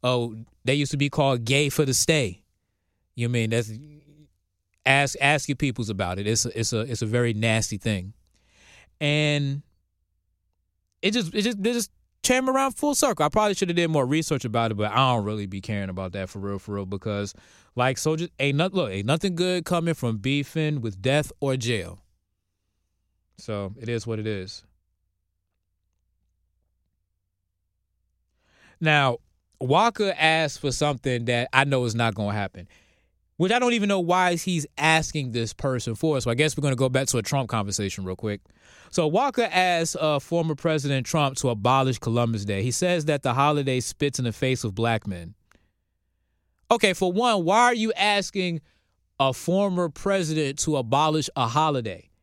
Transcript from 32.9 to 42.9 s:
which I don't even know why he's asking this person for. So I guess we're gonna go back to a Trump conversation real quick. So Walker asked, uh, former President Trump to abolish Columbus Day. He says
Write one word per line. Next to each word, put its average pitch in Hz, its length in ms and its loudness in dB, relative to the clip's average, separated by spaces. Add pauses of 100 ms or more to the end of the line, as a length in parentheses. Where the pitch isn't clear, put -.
which 185 140 2
I 240 80 4
don't 247 140 2
even 208 140 0
know 196 140 2
why 175 340 2
he's 170 300 -2 (120)
asking 151 540 2
this 113 220 -4
person 123 420 -4
for. 151 240 0
So 120 100 -4
I 117 60 2
guess 147 220 2
we're 143 40 -4
gonna 135 140 0
go 127 140 2
back 131 180 0
to 127 100 0
a 117 40 0
Trump 127 280 -2
conversation 101 540 -4
real 92 140 -6
quick. 104 240 -6 (500)
So 160 160 2
Walker 233 420 2
asked, 175 460 2
uh, 151 240 0
former 160 360 -2
President 139 500 0
Trump 143 320 0
to 135 120 0
abolish 123 500 2
Columbus 117 460 0
Day. 98 180 -2
He 123 80 -2
says 175 340 0